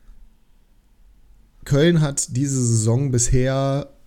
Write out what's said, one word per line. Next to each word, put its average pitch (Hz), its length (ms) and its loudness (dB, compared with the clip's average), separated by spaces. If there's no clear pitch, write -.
Köln 160 360 2
hat 139 340 -4
diese 135 280 -2
Saison 117 480 0
bisher 135 760 0